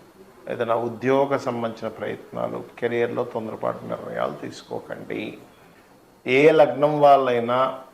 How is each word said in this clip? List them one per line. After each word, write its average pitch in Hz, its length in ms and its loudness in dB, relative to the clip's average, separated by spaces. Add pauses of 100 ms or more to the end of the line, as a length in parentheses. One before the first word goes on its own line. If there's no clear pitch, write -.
(500)
ఏదైనా 113 240 -2
ఉద్యోగ 127 640 0
సంబంధించిన 117 520 -6
ప్రయత్నాలు, 117 760 -8 (140)
కెరియర్లో 120 460 0
తొందరపాటు 110 600 -6
నిర్ణయాలు 58 480 -6
తీసుకోకండి. - 1080 -10 (880)
ఏ 139 240 6
లగ్నం 147 500 4
వాళ్ళైనా, 131 760 4 (160)